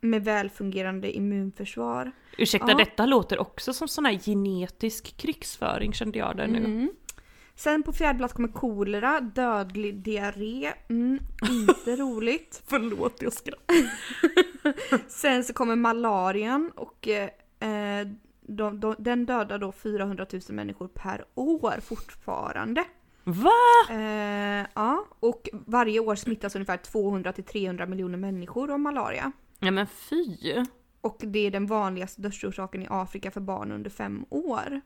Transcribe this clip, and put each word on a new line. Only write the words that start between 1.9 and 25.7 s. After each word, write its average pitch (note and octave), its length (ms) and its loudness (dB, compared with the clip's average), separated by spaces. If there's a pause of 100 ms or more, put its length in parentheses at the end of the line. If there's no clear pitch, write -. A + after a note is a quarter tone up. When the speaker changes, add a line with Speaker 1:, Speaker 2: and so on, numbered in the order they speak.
Speaker 2:
Ursäkta, A3 320 4
Speaker 1:
Ja. G#3+ 60 10
Speaker 2:
detta G#3+ 300 4
låter B3+ 320 4
också - 340 -4
som D4 160 -4
sån D4+ 180 -2
här G#3 120 2
genetisk G3 960 -2
krigsföring, - 760 -4
kände G#3+ 260 -4
jag - 180 -2
där G#3+ 120 -2
nu. A3+ 100 2
Speaker 1:
Mm. A3+ 320 0 (640)
Sen D4+ 280 2
på D4+ 100 -4
fjärde D4 260 2
plats B3 160 -4
kommer A#3 140 -2
kolera, G#3+ 720 0
dödlig G#3 840 -2
diarré. G#3+ 680 -4 (160)
Mm, A#3+ 300 2 (320)
inte A#3+ 460 4
<laughs> C4+ 60 -2
roligt. A3+ 640 -2
Speaker 2:
Förlåt, A3+ 560 -2
jag A#3 100 -2
skrattar. - 440 0 (1300)
Speaker 1:
<laughs> - 0 -
Sen B3+ 360 2
så B3 80 -8
kommer A#3 240 2
malarian A3+ 1000 2
och, - 320 -10
eh, G#3 1000 -4 (340)
de, G#3 400 -4
de, A3 180 0
den A#3+ 280 0
dödar G#3 320 -2
då G3 140 -6
fyrahundratusen G3 840 -4
människor G3 320 -8
per - 360 -8 (100)
år C#4 460 0
fortfarande. - 1040 -4 (400)
Speaker 2:
Va? F#3+ 260 4 (400)
Speaker 1:
Eh, G#3 840 -2
ja, C4+ 300 2 (160)
och - 320 0
varje A3 480 2